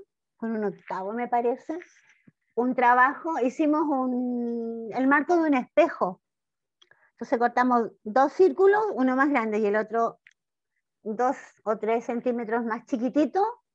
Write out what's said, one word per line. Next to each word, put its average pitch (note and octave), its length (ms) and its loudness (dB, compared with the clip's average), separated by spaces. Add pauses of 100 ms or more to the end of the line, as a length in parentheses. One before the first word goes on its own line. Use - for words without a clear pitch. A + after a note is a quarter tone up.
(360)
con A3+ 160 -8
un G#3+ 120 -4
octavo F#3+ 480 -8
me A#3+ 160 -6
parece, B3 500 -2 (800)
un B3 180 0
trabajo, B3+ 680 2
hicimos D4+ 420 0
un, A#3+ 1120 -4
el C4 140 0
marco D4 300 2
de E4 60 2
un D#4 120 2
espejo. B3 680 0 (880)
Entonces - 260 -4
cortamos A#3+ 520 2 (120)
dos C4 300 2
círculos, F#4+ 500 4 (120)
uno B3+ 200 0
más C4+ 140 2
grande A3 300 0
y A3 80 0
el G3+ 100 0
otro A3 440 -2 (840)
dos B3 340 -2 (280)
o G#3+ 140 -2
tres A3+ 280 -2
centímetros A#3+ 580 -4
más A#3 220 -6
chiquitito, C4 580 -2 (300)